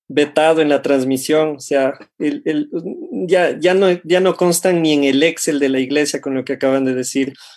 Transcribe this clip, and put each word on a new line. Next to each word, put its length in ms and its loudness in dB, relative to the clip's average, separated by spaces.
vetado 520 2
en 60 2
la 140 2
transmisión, 720 0
o 60 -16
sea, 360 -2
el, 240 -4
el, 260 -4
ya, 300 2
ya 160 2
no, 140 4
ya 160 2
no 160 2
constan 460 2
ni 100 2
en 140 2
el 180 2
Excel 360 0
de 100 2
la 100 0
iglesia 400 -2
con 160 -6
lo 80 -4
que 80 -6
acaban 320 0
de 100 0
decir, 400 -4